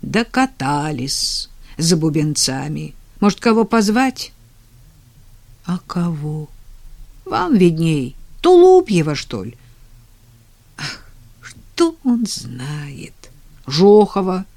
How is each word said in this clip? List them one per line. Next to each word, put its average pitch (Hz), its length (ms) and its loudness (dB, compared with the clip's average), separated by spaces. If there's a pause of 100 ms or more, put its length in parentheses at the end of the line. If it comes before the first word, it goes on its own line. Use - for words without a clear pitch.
«Докатались 147 1500 -4 (280)
за 165 180 2
бубенцами. 151 960 -4 (280)
Может, 202 180 0
кого 226 240 2
позвать?» 226 680 0 (1300)
«А 175 140 -6
кого?» 156 720 -6 (760)
«Вам 349 320 -2
видней. 160 600 2 (240)
Тулупьева, 349 760 6
что 101 300 -10
ли?» 120 100 -14 (1200)
«Ах, - 280 -14 (360)
что - 640 -4
он 240 220 0
знает? 143 880 -12 (520)
Жохова?» 190 800 2 (120)